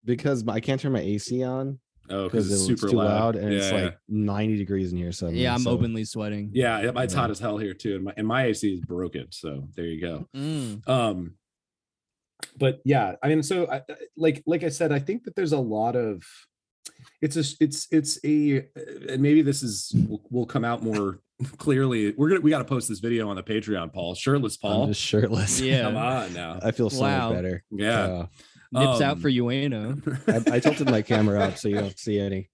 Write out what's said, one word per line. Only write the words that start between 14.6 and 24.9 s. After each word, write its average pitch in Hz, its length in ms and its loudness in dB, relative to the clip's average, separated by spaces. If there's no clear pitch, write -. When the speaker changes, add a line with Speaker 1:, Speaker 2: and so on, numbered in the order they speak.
Speaker 2:
I 170 80 -2
said, 151 220 0
I 143 80 2
think 196 240 -4
that 190 120 -12
there's 170 160 0
a 147 60 2
lot 117 380 0
of, 107 260 -2
it's 156 160 0
a, 160 60 0
it's, 151 300 0
it's 151 340 2
a, 147 400 2
and 131 120 -2
maybe 147 220 8
this 139 200 2
is, 107 300 -6
will, 107 220 -8
will 120 160 0
come 117 180 -2
out 117 180 -2
more 104 380 -2
<laughs> 135 180 -8
clearly. 127 580 2
We're 147 140 4
gonna, 185 100 4
we 151 100 6
gotta 143 140 2
post 127 240 -2
this 101 120 -6
video 113 280 0
on 101 80 -4
the 92 60 -8
Patreon, 104 500 -2
Paul. 90 220 -6
Shirtless 135 420 0
Paul. 107 280 0
Speaker 1:
I'm 107 40 0
just 104 140 -2